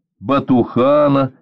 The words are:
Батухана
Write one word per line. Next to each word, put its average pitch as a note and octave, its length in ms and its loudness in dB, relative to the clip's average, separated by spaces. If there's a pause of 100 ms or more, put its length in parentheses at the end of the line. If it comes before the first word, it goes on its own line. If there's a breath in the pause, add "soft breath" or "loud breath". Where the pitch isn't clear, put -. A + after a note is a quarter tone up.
(200)
Батухана C3+ 1200 0